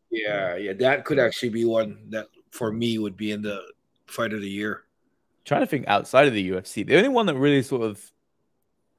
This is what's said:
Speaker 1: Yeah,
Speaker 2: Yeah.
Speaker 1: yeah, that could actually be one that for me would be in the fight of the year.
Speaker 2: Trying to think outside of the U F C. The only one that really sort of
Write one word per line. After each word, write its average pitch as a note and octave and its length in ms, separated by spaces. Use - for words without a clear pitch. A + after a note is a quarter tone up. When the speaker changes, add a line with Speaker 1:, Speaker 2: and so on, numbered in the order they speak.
Speaker 1:
Yeah, A2 160
Speaker 2:
Yeah. G2 300
Speaker 1:
yeah, G2 160
that B2+ 320
could D3 120
actually A#2+ 320
be A2+ 160
one G#2+ 440
that G#2+ 180
for A2 220
me A#2 260
would G2+ 160
be G#2+ 160
in G#2 100
the G2+ 220
fight A2+ 280
of G#2+ 80
the G2 80
year. G#2 340
Speaker 2:
Trying C#3+ 160
to B3+ 60
think C#3 200
outside B2+ 400
of B2 60
the G#2 100
U F#2 140
F F#2 100
C. - 160
The C#3 140
only A#3+ 120
one A#3+ 180
that D3+ 80
really C#3 280
sort A#2+ 200
of G#2 280